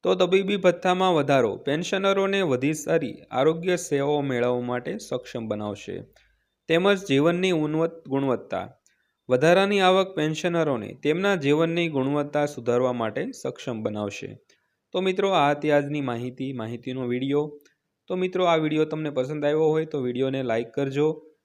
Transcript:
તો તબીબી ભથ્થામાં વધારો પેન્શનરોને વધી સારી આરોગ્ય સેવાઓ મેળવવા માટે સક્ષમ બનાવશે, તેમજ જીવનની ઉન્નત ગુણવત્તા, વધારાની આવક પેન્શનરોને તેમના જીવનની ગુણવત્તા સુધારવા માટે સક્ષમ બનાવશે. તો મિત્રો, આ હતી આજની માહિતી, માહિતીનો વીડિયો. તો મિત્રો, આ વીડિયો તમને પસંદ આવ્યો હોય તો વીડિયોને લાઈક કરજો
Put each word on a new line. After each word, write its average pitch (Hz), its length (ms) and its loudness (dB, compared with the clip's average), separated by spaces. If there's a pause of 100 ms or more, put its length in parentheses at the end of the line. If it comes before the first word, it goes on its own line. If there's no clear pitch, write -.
તો 185 120 2
તબીબી 190 420 2
ભથ્થામાં 180 560 2
વધારો 135 440 4
પેન્શનરોને 196 840 0
વધી 143 320 0
સારી 151 440 -2 (140)
આરોગ્ય 165 460 2
સેવાઓ 147 440 0
મેળવવા 123 400 0
માટે 123 360 -6
સક્ષમ 127 500 -8
બનાવશે, 104 500 -6 (720)
તેમજ 190 360 2
જીવનની 175 460 2
ઉન્નત 160 560 0
ગુણવત્તા, 131 560 -2 (680)
વધારાની 180 500 4
આવક 185 360 4
પેન્શનરોને 156 760 -2 (140)
તેમના 185 320 2
જીવનની 165 540 2
ગુણવત્તા 147 560 0
સુધારવા 123 480 0
માટે 117 380 -4
સક્ષમ - 520 -8
બનાવશે. 104 460 -6 (640)
તો 185 80 -2
મિત્રો, 190 320 0
આ 147 160 4
હતી 147 220 0
આજની 143 300 2
માહિતી, 127 520 -6
માહિતીનો 120 540 -8
વીડિયો. 139 380 0 (640)
તો 190 60 -4
મિત્રો, 185 300 0
આ 165 120 4
વીડિયો 156 280 2
તમને 156 260 -6
પસંદ 143 340 -4
આવ્યો 156 240 2
હોય 156 160 0
તો 156 160 -6
વીડિયોને 131 420 -2
લાઈક 117 260 -2
કરજો 143 400 0 (360)